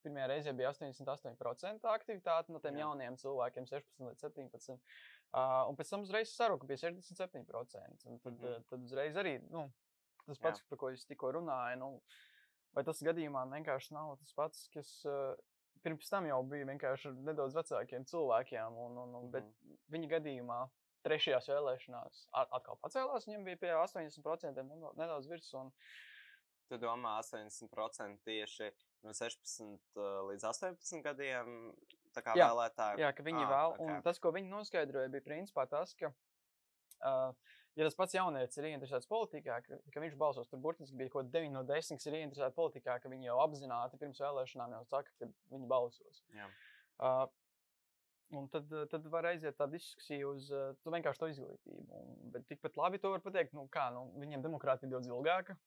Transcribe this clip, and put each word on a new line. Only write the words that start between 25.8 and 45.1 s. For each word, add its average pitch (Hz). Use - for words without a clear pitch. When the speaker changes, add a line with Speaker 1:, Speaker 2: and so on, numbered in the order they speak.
Speaker 2:
Tu 123
domā, 117
astoņdesmit 110
procenti 107
tieši 107
no 110
sešpadsmit, 107
ā, 104
līdz 101
astoņpadsmit 175
gadiem, 123
tā 120
kā 113
Speaker 1:
Jā, 143
Speaker 2:
vēlētāji? 117
Speaker 1:
jā, 147
ka 143
viņi 160
Speaker 2:
Ā, 107
Speaker 1:
vēl, 151
Speaker 2:
ok. 160
Speaker 1:
un 151
tas, 175
ko 170
viņi 190
noskaidroja, 151
bija 135
principā 151
tas, 165
ka, 147
ā, 131
ja 156
tas 156
pats 185
jaunietis 147
ir 147
ieinteresēts 135
politikā, 156
ka, 139
ka 147
viņš 151
balsos, 135
tur 131
burtiski 143
bija 131
kaut 131
deviņi 156
no 131
desmit, 143
kas -
ir 147
ieinteresēti 139
politikā, 131
ka 131
viņi 131
jau 120
apzināti 135
pirms 143
vēlēšanām 131
jau 113
saka, 139